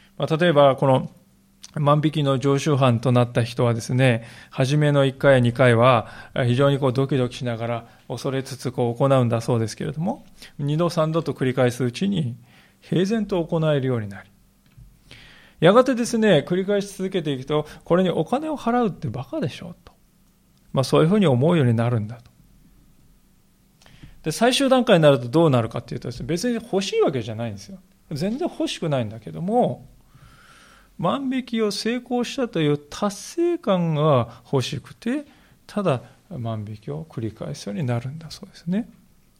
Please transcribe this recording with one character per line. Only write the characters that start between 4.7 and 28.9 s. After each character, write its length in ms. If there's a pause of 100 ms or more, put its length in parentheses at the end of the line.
め 160
の 120
一 140
回 160
や 60
二 120
回 220
は 340 (380)
非 80
常 160
に 80
こ 100
う 40
ド 140
キ 100
ド 120
キ 80
し 80
な 120
が 100
ら、 200 (220)
恐 220
れ 120
つ 140
つ 160
こ 180
う 80
行 80 (140)
う 40
ん 40
だ 120
そ 160
う 40
で 80
す 80
け 80
れ 80
ど 80
も、 240 (340)
二 180
度 140
三 220
度 100
と 100
繰 140
り 80
返 160
す 140
う 80
ち 160
に 280 (440)
平 240
然 220
と 180
行 160 (120)
え 80
る 60
よ 100
う 40
に 80
な 140
り、 80 (1300)
や 120
が 120
て 100
で 120
す 120
ね、 280
繰 100
り 100
返 140
し 160
続 140
け 120
て 100
い 60
く 60
と、 220 (180)
こ 120
れ 60
に 80
お 140
金 240
を 80
払 280
う 40
っ 20
て 180
バ 160
カ 160
で 80
し 140
ょ 120 (100)
と。 80 (800)
ま 100
あ、 20
そ 160
う 20
い 40
う 20
ふ 40
う 80
に 60
思 240
う 60
よ 80
う 20
に 80
な 140
る 120
ん 80
だ 80
と。 140 (1900)
で、 100
最 220
終 140
段 160
階 120
に 60
な 80
る 100
と 80
ど 180
う 40
な 100
る 80
か 100
っ 40
て 120
い 40
う 20
と 80
で 40
す 80
ね、 60
別 220
に 80
欲 260
し 140
い 40
わ 120
け 100
じ 80
ゃ 40
な 120
い 40
ん 40
で 60
す 80
よ。 100 (320)
全 280
然 100
欲 200
し 100
く 100
な 120